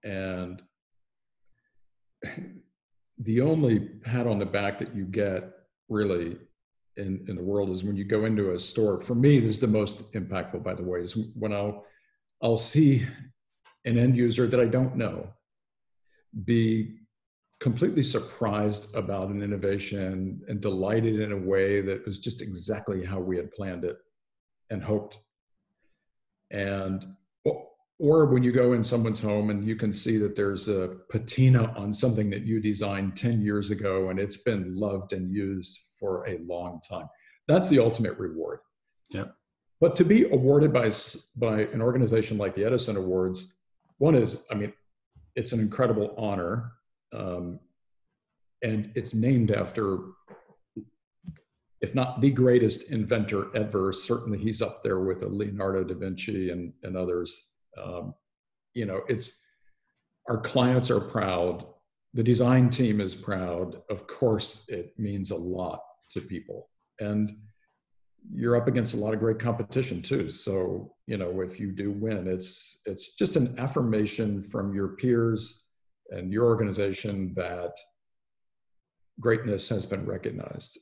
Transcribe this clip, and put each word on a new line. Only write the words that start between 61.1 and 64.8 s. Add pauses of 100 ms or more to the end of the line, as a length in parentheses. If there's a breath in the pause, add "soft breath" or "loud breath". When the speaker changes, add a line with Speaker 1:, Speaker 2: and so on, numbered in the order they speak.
Speaker 1:
The
design
team
is
proud.
Of
course,
it